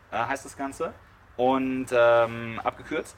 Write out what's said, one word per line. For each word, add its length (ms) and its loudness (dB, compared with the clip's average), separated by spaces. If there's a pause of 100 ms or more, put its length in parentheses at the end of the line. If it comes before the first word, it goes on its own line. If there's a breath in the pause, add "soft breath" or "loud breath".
(120)
äh, 60 -4
heißt 280 -4
das 120 -16
Ganze. 360 -6 (440 loud breath)
Und, 540 0
ähm, 720 4
abgekürzt. 540 -6